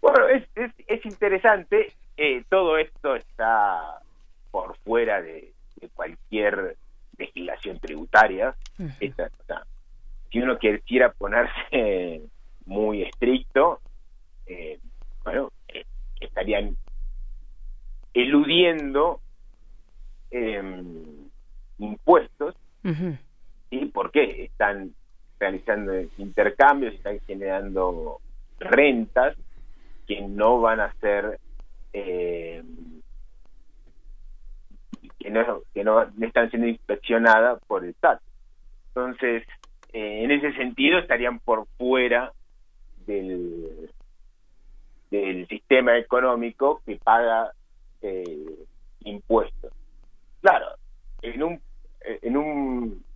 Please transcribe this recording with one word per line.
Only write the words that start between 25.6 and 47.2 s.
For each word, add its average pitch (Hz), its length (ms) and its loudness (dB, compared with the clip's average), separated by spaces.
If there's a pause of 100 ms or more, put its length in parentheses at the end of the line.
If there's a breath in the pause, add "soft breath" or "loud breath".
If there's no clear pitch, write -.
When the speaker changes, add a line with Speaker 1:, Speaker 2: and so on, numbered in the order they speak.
Speaker 1:
intercambios, 107 760 4
están 104 260 -8
generando 95 1000 -4 (400)
rentas 127 760 2 (720)
que 101 140 -6
no 104 400 4
van 113 200 2
a 101 200 -2
ser, 101 380 0 (560)
eh, 87 680 -6 (2500)
que - 120 -10
no, 113 320 0 (120)
que 101 100 -2
no, 110 200 6
no 107 220 -6
están 117 240 2
siendo 117 180 0
inspeccionadas 117 960 4
por 95 180 -2
el 87 160 -10
sat. 123 200 4 (680)
Entonces, 123 560 -2 (480)
eh, 107 320 -6
en 135 60 2
ese 143 240 2
sentido 135 440 2
estarían 120 420 0
por 110 260 0 (120)
fuera 127 540 2 (720)
del, 87 840 -8 (1200)
del 95 380 -2
sistema 123 500 4
económico 123 880 0
que 104 100 -8
paga, 113 560 4 (500)